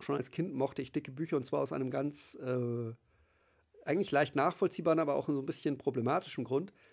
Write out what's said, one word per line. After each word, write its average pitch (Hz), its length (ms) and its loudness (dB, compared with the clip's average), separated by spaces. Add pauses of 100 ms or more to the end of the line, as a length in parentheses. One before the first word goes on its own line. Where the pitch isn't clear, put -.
schon 143 160 -2
als 131 140 -4
Kind 165 240 -2
mochte 135 260 0
ich 131 120 -8
dicke 147 180 -4
Bücher 151 260 -2
und 131 80 0
zwar 143 160 0
aus 139 120 -2
einem 135 180 -2
ganz, 143 460 -4
äh, 120 560 -2 (920)
eigentlich 185 260 2
leicht 135 260 4
nachvollziehbaren, 165 600 4
aber 147 180 2
auch 139 100 0
so 143 140 2
ein 135 60 -6
bisschen 143 300 -2
problematischen 131 680 0
Grund. 139 280 0 (200)